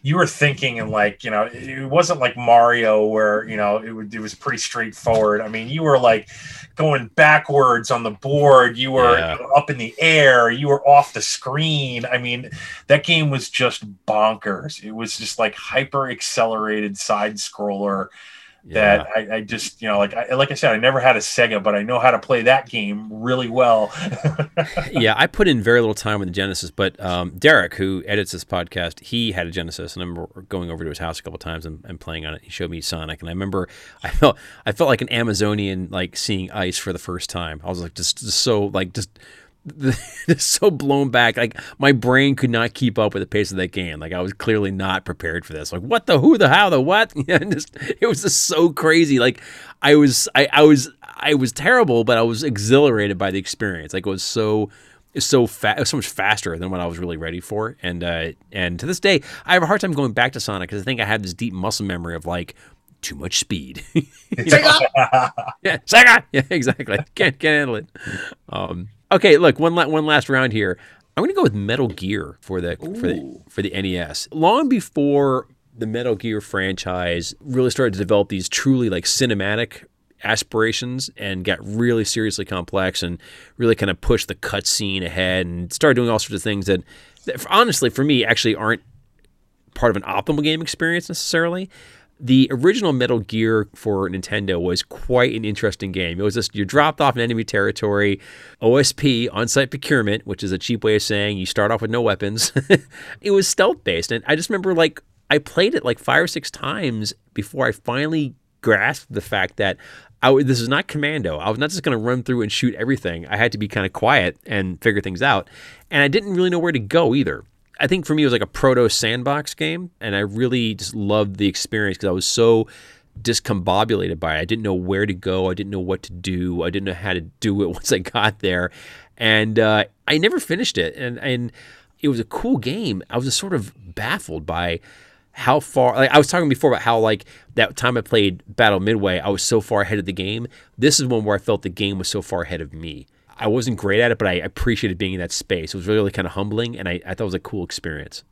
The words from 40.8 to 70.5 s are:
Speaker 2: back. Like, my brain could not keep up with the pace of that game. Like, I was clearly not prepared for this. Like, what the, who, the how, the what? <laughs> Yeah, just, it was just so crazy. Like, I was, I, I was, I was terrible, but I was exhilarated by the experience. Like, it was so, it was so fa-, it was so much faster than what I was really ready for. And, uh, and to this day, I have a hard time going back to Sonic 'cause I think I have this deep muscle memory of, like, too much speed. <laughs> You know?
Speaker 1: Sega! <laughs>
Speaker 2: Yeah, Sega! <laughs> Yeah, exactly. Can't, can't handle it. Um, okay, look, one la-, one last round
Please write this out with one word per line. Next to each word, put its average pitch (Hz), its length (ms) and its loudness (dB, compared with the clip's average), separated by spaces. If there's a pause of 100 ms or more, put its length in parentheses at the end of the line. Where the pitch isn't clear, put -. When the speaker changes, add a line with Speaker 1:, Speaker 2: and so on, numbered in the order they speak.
Speaker 2:
back. 117 280 2
Like, 117 220 -2 (180)
my 139 140 6
brain 135 440 4
could 131 140 0
not 117 240 0
keep 120 240 0
up 107 160 2
with 98 80 -4
the 95 60 -4
pace 104 240 -2
of 95 60 -6
that 90 140 -2
game. 82 280 -6
Like, 80 140 -10
I 90 80 -4
was 98 120 -4
clearly 104 380 0
not 95 340 -2
prepared 85 400 -6
for - 80 -16
this. 76 180 -10
Like, 87 100 -8
what 185 240 -2
the, 160 140 4
who, 269 180 8
the 180 120 6
how, 190 200 6
the 143 120 4
what? 202 380 2
<laughs> 139 80 -2
Yeah, 175 120 4
just, 185 360 -4 (240)
it - 80 4
was 165 140 0
just 185 220 0
so 170 260 4
crazy. 156 500 4
Like, 123 220 2 (400)
I 147 140 6
was, 147 380 6
I, 135 180 4
I 147 120 8
was, 147 260 8 (140)
I - 300 -4
was 131 180 0
terrible, 165 520 4
but 117 140 4
I 113 40 4
was 117 220 0
exhilarated 110 760 4
by 95 140 -2
the 95 80 -2
experience. 90 540 -8
Like, 92 140 -4
it - 20 -2
was 95 140 -4
so, 107 400 0 (500)
it - 20 -10
was - 100 -2
so 123 220 4
fa-, 107 280 -2
it - 40 -6
was 151 100 0
so 151 80 -2
much 117 100 -4
faster 98 500 0
than 90 120 -6
what 92 100 -6
I 87 60 -4
was 85 140 -8
really 85 180 -6
ready 82 240 -8
for. 110 400 -8
And, 87 220 -6
uh, 82 280 -4 (200)
and 90 280 -4
to - 60 -8
this 175 140 -4
day, 190 220 2 (240)
I 175 80 2
have 180 100 6
a - 20 0
hard 196 160 0
time 190 120 -2
going 135 200 -2
back 123 200 2
to 123 60 -10
Sonic 92 300 -6
'cause 104 120 -6
I 92 40 -10
think 120 160 -4
I 104 40 0
have 107 180 -2
this 92 100 -8
deep 113 200 -6
muscle 101 320 -4
memory 85 300 -6
of, 82 100 -10
like, 87 300 -6 (460)
too - 140 -10
much 76 240 -4
speed. 76 500 -8
<laughs> - 40 -20
You 147 100 0 (420)
know? - 0 - (120)
Speaker 1:
Sega! 156 720 4 (160)
<laughs> - 160 -16
Speaker 2:
Yeah, 170 220 -2
Sega! 233 420 8
<laughs> - 40 -14
Yeah, 135 180 2
exactly. 127 480 -2 (180)
Can't, 160 240 0
can't - 20 -8
handle 147 340 2
it. 107 120 -8 (640)
Um, 90 400 -6 (220)
okay, 180 260 8
look, 160 220 6
one 165 160 2
la-, 165 120 2
one 156 180 -2
last 147 240 2
round 131 240 2